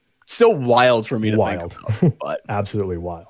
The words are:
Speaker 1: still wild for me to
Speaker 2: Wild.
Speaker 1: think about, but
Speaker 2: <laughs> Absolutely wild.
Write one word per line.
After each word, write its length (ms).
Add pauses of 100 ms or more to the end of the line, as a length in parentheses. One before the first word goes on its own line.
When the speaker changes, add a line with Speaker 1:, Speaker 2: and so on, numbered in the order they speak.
(280)
Speaker 1:
still 280
wild 500
for 140
me 100
to 60
Speaker 2:
Wild. 380
Speaker 1:
think 280
about, 180
but 240
Speaker 2:
<laughs> 40
Absolutely 500
wild. 320